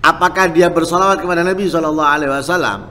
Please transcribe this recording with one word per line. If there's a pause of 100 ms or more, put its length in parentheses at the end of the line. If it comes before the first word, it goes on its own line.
apakah
dia
bersolawat
kepada
Nabi
Sallallahu
Alaihi
Wasallam?